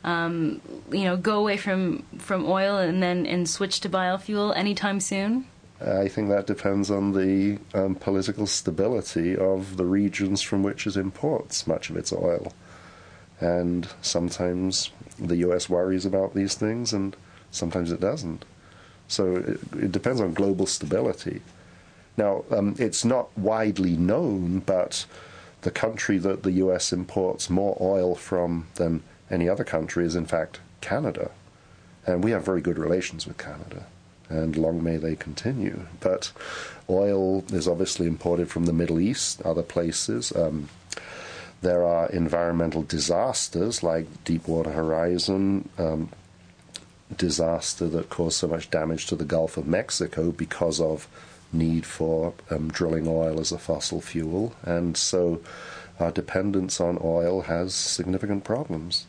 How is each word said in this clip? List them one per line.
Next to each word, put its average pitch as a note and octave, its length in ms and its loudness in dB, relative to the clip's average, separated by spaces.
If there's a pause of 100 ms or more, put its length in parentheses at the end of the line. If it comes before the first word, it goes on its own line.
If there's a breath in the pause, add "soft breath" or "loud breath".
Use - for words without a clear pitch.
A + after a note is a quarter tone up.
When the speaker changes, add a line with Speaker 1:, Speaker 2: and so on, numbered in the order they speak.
Speaker 1:
um, E3+ 560 0 (320)
you G3 120 0
know, F3+ 120 4
go G#3 220 2
away G#3 180 4
from, F#3+ 480 0 (140)
from F#3+ 280 -2
oil G3 320 4
and F#3 240 2
then, F3+ 240 2
and F3 220 0
switch F#3+ 340 -2
to G3+ 80 -4
biofuel F#3+ 680 0
anytime G3+ 440 0
soon? G3+ 460 0 (340)
Speaker 2:
I G2 280 2
think G#2 220 0
that G2 180 2
depends G2 420 0
on G2+ 240 2
the, G2 460 4 (140)
um, F#2+ 220 2
political G2 520 0
stability F#2 880 0
of F#2+ 400 2
the F#2 80 2
regions G2 560 2
from G2 220 0
which G2 240 -2
it G2 100 -2
imports G2 680 -2
much E2 220 -2
of E2 60 -6
its E2+ 160 -4
oil. F2+ 400 0 (880 loud breath)
And F2 480 0 (140)
sometimes F2+ 920 0 (260)
the F2 200 0
U F2 160 4
S F2+ 160 0
worries F#2 360 2
about F#2+ 280 0
these G2 220 0
things A2+ 360 -2
and G2 240 0 (360 loud breath)
sometimes E2+ 400 -2
it - 100 -2
doesn't. G2 420 -2 (640 loud breath)
So F#2 280 2
it, - 240 -2 (240)
it F#2+ 80 0
depends A#2+ 280 0
on F#2 140 0
global F#2+ 320 2
stability. F#2+ 760 -2 (760 loud breath)
Now, G2+ 340 2
um, G2+ 260 2
it's - 280 0
not B2 320 2
widely G2+ 580 2
known, F#2+ 640 2
but - 460 0 (560 loud breath)
the - 80 0
country A2 480 0
that F#2 240 0
the F#2 120 2
U F#2 200 4
S - 180 0
imports F#2 560 -2
more F#2+ 320 2
oil F#2 360 2
from E2+ 500 -2 (100)
than E2 280 0 (260 loud breath)
any F2 180 2
other F#2 160 0
country E2 420 0
is, E2 100 0
in E2+ 100 0
fact, D#2+ 340 -4 (220)
Canada. A#2 480 -4 (800 loud breath)
And F2+ 160 2
we A2 80 4
have F#2 120 0
very F#2 180 2
good E2 180 0
relations E2 480 -2
with - 100 -14
Canada, - 480 -12 (420)
and D#2+ 300 0
long E2 260 2
may E2 140 2
they D#2 180 -2
continue. G2 720 -4 (140)
But - 320 0 (580 loud breath)
oil F#2+ 640 4
is E2 140 2
obviously F2 400 2
imported E2+ 420 2
from E2+ 160 0
the E2+ 80 4
Middle E2 260 2
East, G#2+ 440 0
other E2 180 0
places. F2 760 -2
Um, D2+ 340 0 (920 loud breath)
there F2 240 4
are E2+ 240 2
environmental E2+ 720 0
disasters F2 1000 -2
like E2 400 -2
Deepwater E2 480 0
Horizon, F2+ 1080 0
um, D#2+ 320 -2 (1080)
disaster E2 760 0
that E2 200 -2
caused E2 300 0
so F2 80 0
much E2 240 -4
damage D#2+ 340 0
to - 100 -2
the D#2+ 100 -4
Gulf D#2+ 320 0
of C#2+ 100 -4
Mexico E2+ 640 0
because E2 500 -2
of D#2 260 0 (460 loud breath)
need E2 320 2
for, D#2+ 480 0 (160)
um, D#2 200 -2
drilling D#2+ 380 0
oil D#2+ 320 2
as D#2 120 -2
a E2+ 60 -4
fossil E2 440 -2
fuel, E2+ 520 -2 (100)
and E2+ 340 0
so F2 440 2 (580 loud breath)
our E2+ 120 2
dependence F#2+ 720 0
on F2 220 2
oil E2+ 380 2
has F2 340 -2
significant F#2 680 -2
problems. F2+ 640 -2